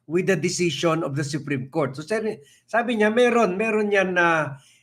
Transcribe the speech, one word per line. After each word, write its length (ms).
with 160
the 80
decision 720
of 80
the 80
Supreme 480
Court. 240
So 80
sabi, 400
sabi 320
niya, 160
meron, 400
meron 400
yan 240
na, 400